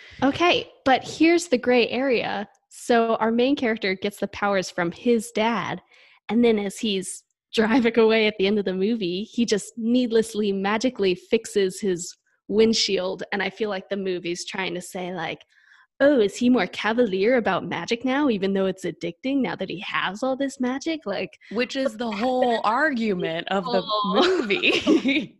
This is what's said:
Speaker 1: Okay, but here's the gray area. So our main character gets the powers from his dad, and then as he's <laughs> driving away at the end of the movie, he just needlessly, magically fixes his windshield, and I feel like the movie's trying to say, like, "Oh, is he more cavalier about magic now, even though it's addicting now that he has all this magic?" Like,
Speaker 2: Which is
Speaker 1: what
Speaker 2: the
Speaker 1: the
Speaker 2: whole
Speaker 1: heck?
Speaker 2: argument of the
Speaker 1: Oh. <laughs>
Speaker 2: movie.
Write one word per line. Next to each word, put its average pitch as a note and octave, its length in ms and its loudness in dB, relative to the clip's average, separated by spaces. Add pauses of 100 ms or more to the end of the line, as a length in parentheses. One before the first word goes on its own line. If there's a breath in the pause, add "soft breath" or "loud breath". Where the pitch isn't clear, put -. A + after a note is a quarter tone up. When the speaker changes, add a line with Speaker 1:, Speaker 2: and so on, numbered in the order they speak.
(220 loud breath)
Speaker 1:
Okay, D#4+ 480 2 (140)
but B3+ 200 2
here's E4 440 2
the B3 100 2
gray B3 300 2
area. A3+ 600 -2 (220)
So A3+ 460 2
our A3+ 160 0
main B3 240 2
character A3 380 -2
gets G3+ 240 -6
the G3+ 100 -4
powers G3 420 -2
from F3 220 -2
his A#3 400 0
dad, G#3 500 -2 (460 soft breath)
and A#3 160 2
then A3+ 140 4
as G3+ 200 -6
he's F#3+ 460 -4 (140)
<laughs> - 140 -20
driving A3+ 460 2
away A3 280 6
at G#3+ 120 0
the F#3+ 80 2
end G#3 120 2
of G3+ 60 -2
the F#3+ 80 -2
movie, F#3+ 520 -2
he A#3 200 -2
just G3+ 320 -2
needlessly, A3+ 760 0
magically G3+ 640 0
fixes G3 680 -2
his F3+ 360 -4 (320)
windshield, G3 720 2 (100)
and G3 100 -2
I F#3+ 80 -2
feel G#3+ 200 -6
like F#3+ 180 -6
the G3 80 -4
movie's F3+ 500 -6
trying F3+ 280 -6
to F3+ 60 -6
say, F3+ 320 -10
like, E3 300 -8 (580 soft breath)
"Oh, C#4 200 6
is G3+ 160 2
he B3 140 2
more A#3+ 160 4
cavalier A3 680 0
about F#3+ 300 0
magic E3+ 380 -6
now, C4+ 260 0
even G3 240 0
though F#3+ 120 2
it's F#3 180 -6
addicting E3+ 580 -4
now - 140 -4
that G3 140 -6
he F3 100 -10
has F#3 420 -4
all C4 140 -2
this C4+ 240 -6
magic?" C#4+ 460 -4
Like, F#3+ 320 -6 (140)
Speaker 2:
Which A#3+ 240 -4
is C4 140 0
Speaker 1:
what A3 80 -16
Speaker 2:
the A#3+ 120 -4
Speaker 1:
the G#3 60 -6
Speaker 2:
whole B3 400 0
Speaker 1:
heck? - 80 -2
Speaker 2:
argument G#3+ 840 0
of F#3+ 160 0
the F#3 200 0
Speaker 1:
Oh. G#3+ 540 2
<laughs> - 20 -2
Speaker 2:
movie. C4+ 1000 0